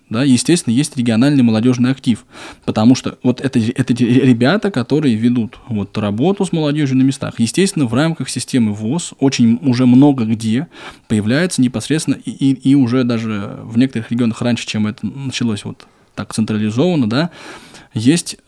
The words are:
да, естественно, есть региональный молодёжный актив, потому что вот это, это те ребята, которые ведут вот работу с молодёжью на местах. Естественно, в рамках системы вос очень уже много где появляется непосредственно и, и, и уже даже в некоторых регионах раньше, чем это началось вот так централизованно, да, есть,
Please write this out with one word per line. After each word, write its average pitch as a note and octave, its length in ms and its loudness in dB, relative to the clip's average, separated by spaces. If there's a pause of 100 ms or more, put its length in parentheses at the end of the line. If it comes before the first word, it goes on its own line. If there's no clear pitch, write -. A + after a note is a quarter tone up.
да, A2+ 160 -2
естественно, C3 480 2
есть C3+ 240 -2
региональный B2 460 2
молодёжный A#2+ 480 2
актив, - 340 -2 (400)
потому A2 300 4
что - 280 -6
вот B2 160 0
это, C3 180 -4
это A#2+ 360 0
те A#2+ 120 0
ребята, B2+ 640 2
которые C3+ 460 0
ведут A#2 440 -2 (100)
вот G2+ 280 -4
работу A2+ 460 0
с F3+ 80 -4
молодёжью D3 460 0
на C3 60 4
местах. C3+ 360 -2
Естественно, D#3 460 0
в A2 80 -4
рамках D#3 340 -2
системы A#2 460 -2
вос A2 480 -6
очень A#2+ 400 2
уже B2+ 240 0
много B2+ 400 6
где A2+ 420 -2 (400)
появляется B2 540 0
непосредственно B2+ 540 -2 (100)
и, - 60 -8
и, C3+ 400 0
и C#3+ 40 6
уже B2+ 300 2
даже A2 580 -4
в A2+ 140 -6
некоторых B2+ 340 -2
регионах A#2 300 -2
раньше, A#2+ 260 -2
чем G#2+ 200 -2
это - 200 -8
началось B2 560 -6
вот - 240 -14 (280)
так - 180 -10
централизованно, A2+ 760 0
да, D#3 200 -2 (640)
есть, C3 420 0 (120)